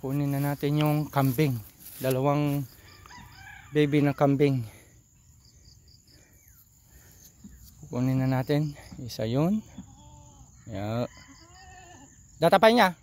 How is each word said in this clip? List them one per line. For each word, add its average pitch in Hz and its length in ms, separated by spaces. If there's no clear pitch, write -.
Kunin 139 320
na 139 80
natin 143 400
yung 151 320
kambing. 135 480
Dalawang 143 640
baby 147 240
na 139 160
kambing. 139 480
Kunin 131 320
na 131 160
natin. 147 320
Isa 113 240
yun. 160 320
Yeah. 107 400
Datapay 196 320
niya. 202 300